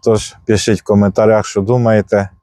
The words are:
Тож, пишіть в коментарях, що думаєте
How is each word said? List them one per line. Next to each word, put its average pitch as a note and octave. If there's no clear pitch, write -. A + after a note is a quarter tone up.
Тож, A2
пишіть G#2+
в -
коментарях, G#2
що -
думаєте G#2+